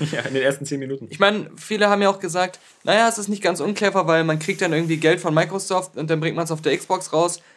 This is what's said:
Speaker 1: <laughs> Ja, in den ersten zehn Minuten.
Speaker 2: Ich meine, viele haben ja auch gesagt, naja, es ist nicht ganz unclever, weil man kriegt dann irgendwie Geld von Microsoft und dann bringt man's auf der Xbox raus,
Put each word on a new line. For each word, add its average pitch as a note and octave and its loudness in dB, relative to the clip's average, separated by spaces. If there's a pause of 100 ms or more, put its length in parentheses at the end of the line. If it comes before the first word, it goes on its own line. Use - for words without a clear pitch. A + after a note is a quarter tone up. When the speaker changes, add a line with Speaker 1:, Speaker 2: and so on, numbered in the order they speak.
Speaker 1:
<laughs> D3+ -4
Ja, C3 -4
in B2+ -4
den C3+ 0
ersten C#3 0
zehn C#3 -6
Minuten. C3+ -8
Speaker 2:
Ich - -14
meine, G3+ 2
viele G#3 0
haben G3+ 2
ja G3 4
auch G3 0
gesagt, F#3 -2 (260)
naja, A3 4
es A3+ -4
ist G3+ -8
nicht G3+ -4
ganz F3 0
unclever, F#3+ 0
weil E3 4
man D#3 0
kriegt D#3+ -4
dann F3 0
irgendwie D#3+ 0
Geld D#3+ 4
von E3+ -2
Microsoft F#3 -2
und D#3 -4
dann D#3+ 0
bringt D3+ -2
man's E3 -4
auf D#3 -6
der D3 2
Xbox - -4
raus, E3+ 2 (160)